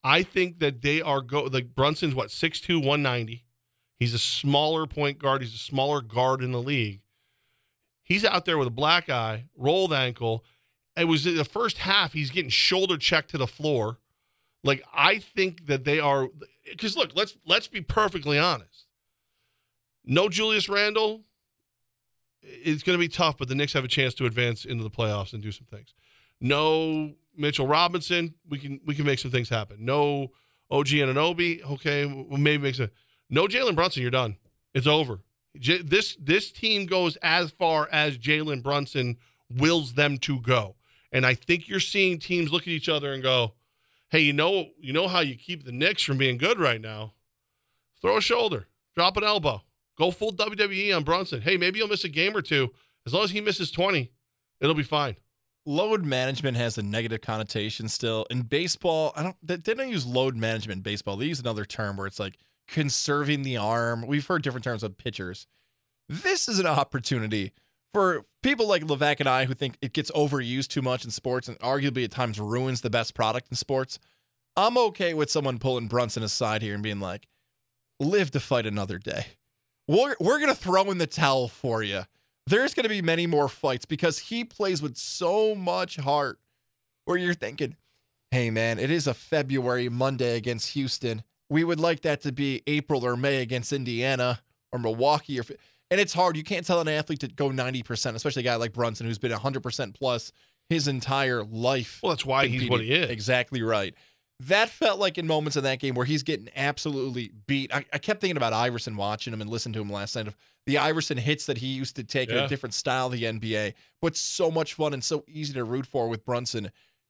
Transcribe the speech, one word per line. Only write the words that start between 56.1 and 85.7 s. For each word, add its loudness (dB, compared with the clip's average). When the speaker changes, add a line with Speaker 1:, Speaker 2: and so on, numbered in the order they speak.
Speaker 2:
has -2
a -4
negative -2
connotation -4
still. -2
In -2
baseball, 0
I -4
don't, -6
they, -4
they -2
don't -4
use -4
load 0
management -4
in -8
baseball. -6
They -4
use -4
another -4
term -6
where -6
it's -10
like -8
conserving 0
the -2
arm. 0
We've 0
heard -2
different -4
terms -4
of -6
pitchers. -10
This -2
is 0
an 2
opportunity 0
for 2
people 2
like 2
Levac 2
and 2
I 4
who -2
think -6
it -6
gets -4
overused 0
too -4
much -2
in -10
sports -4
and -14
arguably 0
at -6
times -4
ruins -2
the -4
best 0
product -2
in -6
sports. -4
I'm 4
okay 2
with 0
someone 0
pulling 0
Brunson 0
aside 0
here -4
and -4
being -4
like, -8
"Live 2
to 0
fight 0
another -4
day. -6
We're, 4
we're 4
gonna 4
throw 2
in -2
the 0
towel 2
for -2
you." -2
There's 4
gonna 0
be 0
many 2
more 2
fights -2
because 0
he -6
plays -2
with -6
so 0
much -2